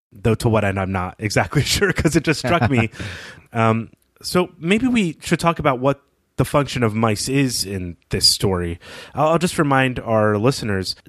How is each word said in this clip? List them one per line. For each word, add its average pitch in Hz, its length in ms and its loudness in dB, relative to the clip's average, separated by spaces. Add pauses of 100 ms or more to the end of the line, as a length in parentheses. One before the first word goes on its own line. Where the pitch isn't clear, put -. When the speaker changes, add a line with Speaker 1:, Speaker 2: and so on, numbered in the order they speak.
(120)
Speaker 1:
Though 110 240 0
to - 120 -2
what 107 160 4
end, 98 140 0
I'm 95 140 -4
not 92 260 -4
exactly 110 440 0
<laughs> - 20 -2
sure, - 280 0
'cause 156 240 0
it 147 80 2
just 160 160 0
struck - 300 0
me. 113 240 2
Speaker 2:
<laughs> - 60 -16 (520)
Speaker 1:
Um, 113 380 0 (320)
so - 360 -2
maybe 208 280 0
we 214 340 0
should - 200 -2
talk 170 180 0
about 143 200 0
what 139 240 0 (340)
the 135 80 2
function 131 380 0
of 107 120 2
mice 113 340 0
is 131 360 0
in 92 320 -8 (140)
this - 180 2
story. 87 500 0 (360)
I'll, 151 140 2
I'll 165 100 2
just 175 200 0
remind 131 420 2
our 107 380 2
listeners 104 560 0 (140)